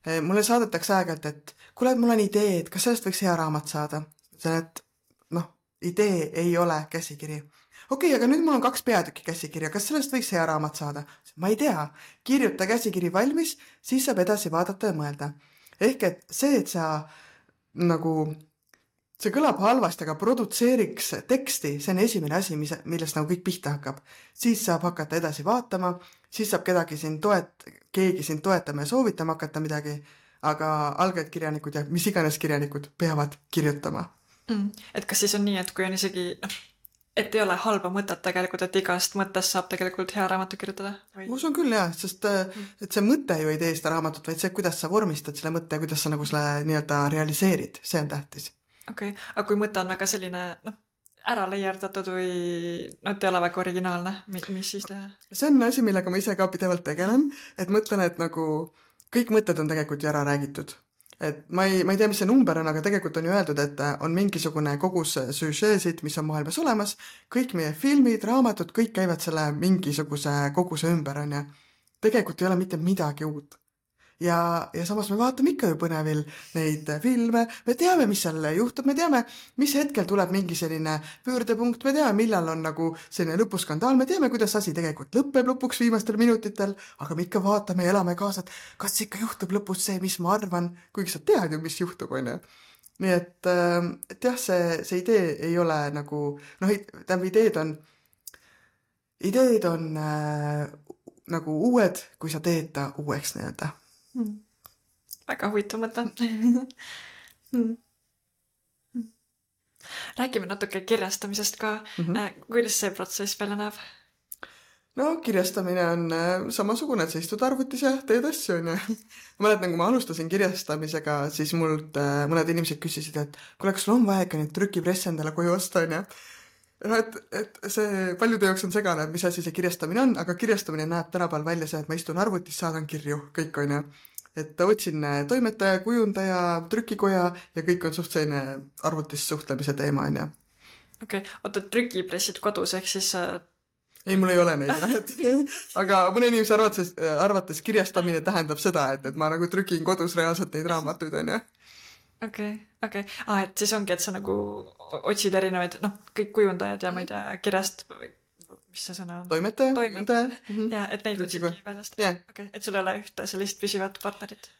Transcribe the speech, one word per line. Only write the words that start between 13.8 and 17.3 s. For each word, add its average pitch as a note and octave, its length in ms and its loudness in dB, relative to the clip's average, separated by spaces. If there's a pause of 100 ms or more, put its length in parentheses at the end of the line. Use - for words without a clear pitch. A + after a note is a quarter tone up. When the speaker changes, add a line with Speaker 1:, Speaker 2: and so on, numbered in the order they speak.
Speaker 1:
siis C4 240 2
saab G3 160 2
edasi G3+ 280 0
vaadata F#3+ 400 0
ja D#3+ 40 -2
mõelda. D3 380 -6 (500)
Ehk A#3+ 240 2
et - 240 -4
see, C4+ 300 4
et - 100 -6
sa E3 140 0 (880)